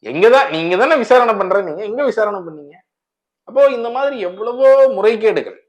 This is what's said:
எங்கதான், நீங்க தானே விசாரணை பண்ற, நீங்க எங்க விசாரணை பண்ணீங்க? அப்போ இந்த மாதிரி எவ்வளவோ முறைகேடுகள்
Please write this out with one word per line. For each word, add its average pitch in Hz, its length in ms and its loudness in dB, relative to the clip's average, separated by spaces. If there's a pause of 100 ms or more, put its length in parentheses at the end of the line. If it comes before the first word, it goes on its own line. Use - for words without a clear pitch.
எங்கதான், 208 460 2
நீங்க 165 260 -4
தானே 294 200 2
விசாரணை 240 380 2
பண்ற, 196 280 -2
நீங்க 175 220 -10
எங்க 233 200 -6
விசாரணை 208 360 -4
பண்ணீங்க? 156 340 -18 (720)
அப்போ 277 220 2
இந்த 240 240 -2
மாதிரி 269 280 -4
எவ்வளவோ 240 720 2
முறைகேடுகள் 208 720 -2 (100)